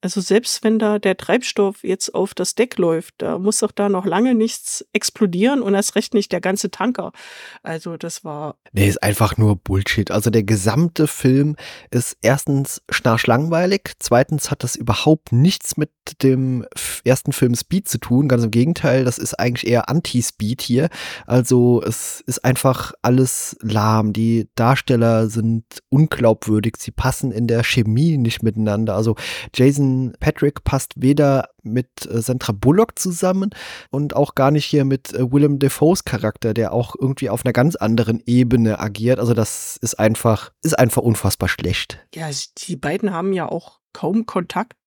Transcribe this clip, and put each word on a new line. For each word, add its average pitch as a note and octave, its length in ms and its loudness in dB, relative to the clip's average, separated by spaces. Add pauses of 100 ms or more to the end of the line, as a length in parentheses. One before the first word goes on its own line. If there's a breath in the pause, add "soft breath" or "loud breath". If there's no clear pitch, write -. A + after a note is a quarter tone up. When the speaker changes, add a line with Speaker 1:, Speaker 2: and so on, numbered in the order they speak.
Speaker 1:
Also G3 200 -4
selbst G#3 420 0
wenn A3 160 2
da G#3+ 220 0
der F#3+ 160 0
Treibstoff G3+ 640 -2
jetzt - 320 -4
auf F#3+ 180 -2
das - 220 -6
Deck B3 240 -2
läuft, E3 400 -2
da E3 180 -4
muss G3 220 -2
doch G#3+ 140 -2
da G3+ 160 -2
noch F#3+ 180 -2
lange A3+ 300 2
nichts - 560 -4
explodieren G#3+ 680 0
und G3+ 140 0
erst G3+ 220 -2
recht - 180 -4
nicht G3+ 160 0
der F3+ 100 -2
ganze F#3+ 300 -4
Tanker. G3+ 400 -4 (540 loud breath)
Also E3 320 -10
das - 280 -12
war D3+ 300 -10 (160)
Speaker 2:
Nee, G2+ 160 2
ist G2 160 0
einfach G#2 360 0
nur G#2 180 4
Bullshit. F#2+ 560 -2
Also G#2+ 180 0
der G#2+ 140 2
gesamte A2 640 0
Film C#3 480 2 (340 loud breath)
ist - 320 -2
erstens C3+ 580 0 (100)
schnarchlangweilig, D#3+ 1080 0
zweitens - 540 0
hat - 100 -6
das - 140 -4
überhaupt B2 560 0
nichts C#3 440 2
mit D3+ 140 -4 (320)
dem C3 420 0 (120)
f-, - 280 -10
ersten C3 280 0
Film A#2+ 240 2
Speed - 320 -4
zu - 100 -4
tun. C3+ 300 2
Ganz A#2+ 160 2
im G#2+ 80 -2
Gegenteil, C3 520 2
das B2 140 -2
ist - 160 -6
eigentlich A#2+ 340 -2
eher A#2 200 2
Anti-Speed A#2+ 760 -2
hier. C3+ 280 0 (360 loud breath)
Also A#2+ 580 4
es - 360 -6
ist - 240 -8
einfach C3 480 0 (100)
alles B2+ 600 0
lahm. G#2+ 500 2
Die A2+ 420 0
Darsteller A#2 760 2
sind A2+ 360 -2 (240)
unglaubwürdig, A2+ 920 2
sie - 140 -12
passen C3 400 -2
in A2+ 160 -2
der A#2 160 2
Chemie B2+ 520 2
nicht A2+ 280 0
miteinander. G#2+ 500 0
Also A2 220 0 (380 loud breath)
Jason C#3 340 4 (320)
Patric - 440 -2
passt - 320 -2
weder C#3 520 2 (140)
mit, A#2+ 260 -4 (220)
äh, A2+ 100 -2
Sandra B2+ 320 -4
Bullock D3 460 2
zusammen F#3+ 520 -2 (400 loud breath)
und D3 240 -2
auch - 200 0
gar C3+ 160 4
nicht D3+ 160 2
hier C#3+ 180 4
mit, C3+ 300 -2
äh, B2 180 0
Willem C#3+ 260 4
Dafoes D3 460 2
Charakter, G#2+ 480 -2
der A2+ 220 0
auch A#2+ 240 -2
irgendwie C3 320 -2
auf A2+ 160 -4
einer B2 80 0
ganz D3 200 4
anderen A2+ 520 0
Ebene A#2+ 540 2
agiert. A2 380 0
Also A#2+ 160 2
das - 460 -4
ist - 180 -6
einfach, A2 520 2 (120)
ist - 160 0
einfach B2 240 4
unfassbar G2+ 460 0
schlecht. - 560 -6 (100)
Speaker 1:
Ja, D#3+ 140 -10 (300)
die F3 180 -10
beiden F#3 360 -4
haben F3+ 200 -4
ja F3 160 -4
auch - 320 -10 (140)
kaum G#3 320 -2
Kontakt - 480 -4 (120)